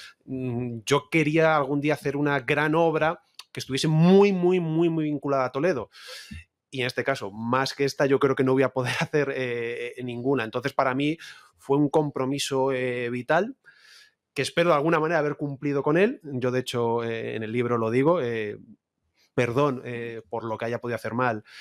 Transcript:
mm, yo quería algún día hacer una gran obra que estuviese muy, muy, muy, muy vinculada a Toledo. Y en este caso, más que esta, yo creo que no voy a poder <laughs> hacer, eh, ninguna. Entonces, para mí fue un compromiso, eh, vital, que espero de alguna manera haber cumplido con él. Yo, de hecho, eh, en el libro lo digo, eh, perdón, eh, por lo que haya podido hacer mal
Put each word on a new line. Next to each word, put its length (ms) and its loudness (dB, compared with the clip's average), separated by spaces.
mm, 600 -6
yo 240 0
quería 460 2
algún 240 0
día 140 0
hacer 220 -4
una 220 0
gran 380 0
obra 480 0
que 80 -16
estuviese 300 -2
muy, 440 8
muy, 280 2
muy, 280 2
muy 180 0
vinculada 400 0
a 40 -4
Toledo. 400 -2
Y 120 -6
en 40 0
este 160 -4
caso, 300 -4
más 420 -2
que 100 -2
esta, 220 0
yo 140 2
creo 160 2
que 80 2
no 80 4
voy 100 4
a 60 4
poder 260 -4
<laughs> 60 -4
hacer, 340 -2
eh, 600 -6
ninguna. 400 0
Entonces, 280 -4
para 220 2
mí 240 -2
fue 200 0
un 100 4
compromiso, 800 0
eh, 400 -4
vital, 460 -2
que 80 -2
espero 280 0
de 60 6
alguna 240 2
manera 180 2
haber 160 0
cumplido 480 -4
con 140 2
él. 260 2
Yo, 300 -2
de 80 0
hecho, 420 -2
eh, 320 -6
en 80 -6
el 80 -6
libro 260 0
lo 140 0
digo, 320 4
eh, 340 -4
perdón, 520 0
eh, 420 -10
por 160 -6
lo 140 -4
que 80 -4
haya 120 -2
podido 180 -6
hacer 180 -8
mal 280 0